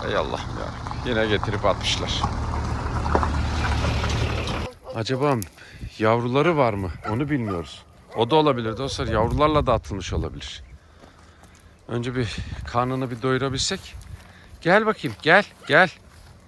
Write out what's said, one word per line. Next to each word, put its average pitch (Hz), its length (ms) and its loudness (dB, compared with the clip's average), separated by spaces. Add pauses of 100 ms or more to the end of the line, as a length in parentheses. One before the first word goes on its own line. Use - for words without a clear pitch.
Ey 110 80 -2
Allah'ım 73 440 -2
ya. - 120 -6 (340)
Yine 110 220 2
getirip 104 380 0
atmışlar. - 560 0 (2750)
Acaba 127 420 0 (640)
yavruları 120 580 4
var 123 160 4
mı? 95 180 -2 (180)
Onu 127 200 0
bilmiyoruz. 104 540 -2 (320)
O 117 140 2
da 147 60 4
olabilir 120 420 2
dostlar. 131 300 -4
Yavrularla 123 580 2
da 123 80 4
atılmış 101 400 -4
olabilir. 80 500 -6 (1200)
Önce 120 280 -4
bir 123 200 -2 (320)
karnını 127 440 -2
bir 117 100 -10
doyurabilsek. 131 720 -2 (680)
Gel 202 240 4
bakayım. 156 360 -2
Gel. 185 240 6 (220)
Gel. 160 220 6 (580)